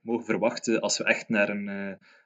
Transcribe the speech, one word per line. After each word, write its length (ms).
mogen 240
verwachten 560
als 180
we 60
echt 240
naar 200
een, 200
eh, 180